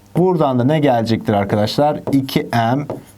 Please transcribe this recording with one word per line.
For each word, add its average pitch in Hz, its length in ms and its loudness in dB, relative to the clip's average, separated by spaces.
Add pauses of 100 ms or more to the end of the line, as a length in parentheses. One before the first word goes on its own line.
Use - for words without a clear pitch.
(180)
Buradan 156 420 2
da 120 40 2
ne 151 160 2
gelecektir 113 540 0
arkadaşlar? 107 680 0 (120)
İki 139 420 -2
M 120 320 0 (320)